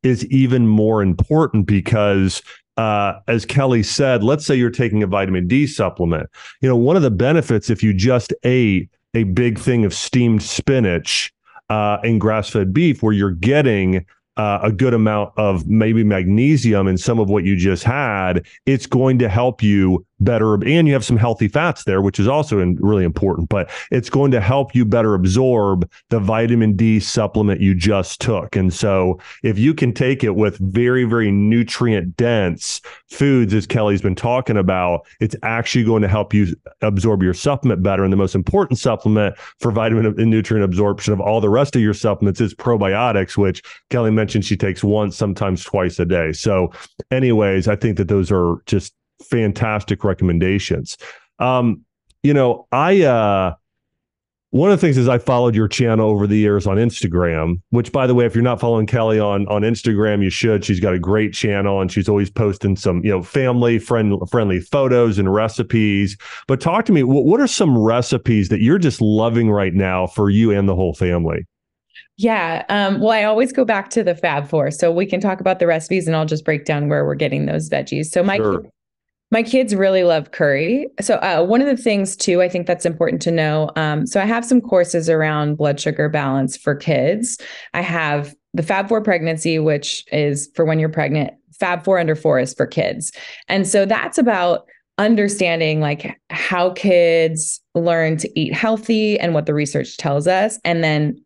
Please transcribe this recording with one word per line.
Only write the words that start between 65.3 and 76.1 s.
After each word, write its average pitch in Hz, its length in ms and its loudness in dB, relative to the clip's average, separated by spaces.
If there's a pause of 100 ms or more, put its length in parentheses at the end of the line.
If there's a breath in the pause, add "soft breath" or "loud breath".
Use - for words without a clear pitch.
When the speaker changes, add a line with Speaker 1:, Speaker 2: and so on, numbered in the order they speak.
Speaker 1:
recipes. 107 840 0 (300 loud breath)
But 135 120 0
talk 196 260 0
to - 60 2
me, 156 100 4
wh-, 131 240 2
what 196 140 4
are 277 80 2
some 156 300 2
recipes 113 720 0
that 107 100 0
you're 143 200 4
just 151 220 0
loving 113 480 2
right 98 240 0
now 92 340 0
for 101 220 0
you 107 220 4
and 101 160 2
the 95 80 0
whole 87 180 -2
family? 85 520 -2 (720 loud breath)
Speaker 2:
Yeah. 196 500 -2
Um, 202 320 0
well, 220 120 2
I 220 120 2
always 226 300 0
go 262 100 0
back 208 280 -2
to 226 120 0
the 175 120 0
Fab 147 340 -4
Four, 151 220 0
so 165 200 0
we 180 140 0
can 180 140 -4
talk 190 200 -2
about 185 200 0
the 175 80 2
recipes 165 380 -2
and 160 100 0